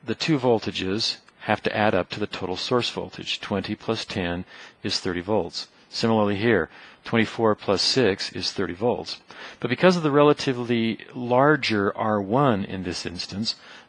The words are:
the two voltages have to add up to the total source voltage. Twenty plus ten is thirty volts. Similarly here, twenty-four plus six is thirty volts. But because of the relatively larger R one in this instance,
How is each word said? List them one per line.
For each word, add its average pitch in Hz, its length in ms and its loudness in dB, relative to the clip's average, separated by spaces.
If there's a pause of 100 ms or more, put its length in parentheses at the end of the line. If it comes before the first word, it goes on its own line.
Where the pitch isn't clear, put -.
the 110 120 -4
two 160 200 0
voltages 110 800 0 (240)
have 107 200 0
to - 140 -4
add 107 180 2
up 87 160 0
to - 80 -10
the 104 80 -4
total 90 300 -6
source 120 340 -2
voltage. - 500 -8
Twenty 104 360 -4
plus - 280 -4
ten 87 400 -4 (380)
is 101 160 -4
thirty 87 220 -4
volts. 90 480 -2 (220)
Similarly 107 460 2
here, 101 340 2 (340)
twenty-four 110 500 2
plus - 280 0
six 104 500 2
is - 180 -6
thirty 90 240 -4
volts. 92 460 -4 (380)
But 117 120 -4
because 175 260 4
of 170 60 -2
the 151 80 2
relatively 123 880 2 (160)
larger 123 840 2
R 107 240 0
one 110 440 2
in 95 180 -8
this 87 240 -6
instance, 90 500 -6 (320)